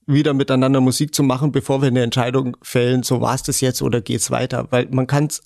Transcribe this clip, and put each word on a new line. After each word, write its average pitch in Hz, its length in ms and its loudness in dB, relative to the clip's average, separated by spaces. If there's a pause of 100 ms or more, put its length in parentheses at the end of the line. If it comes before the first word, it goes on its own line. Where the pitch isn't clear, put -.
wieder 147 280 2
miteinander 135 480 2
Musik 127 320 0
zu - 80 0
machen, 131 300 0
bevor 135 280 -2
wir 139 80 2
eine 123 140 2
Entscheidung 123 580 -2
fällen, 123 420 0
so 120 200 0
war's 120 200 -2
das - 200 -4
jetzt 127 180 0
oder 120 220 0
geht's - 280 -4
weiter? 123 400 -2
Weil 123 200 0
man 131 160 0
kann's 147 400 0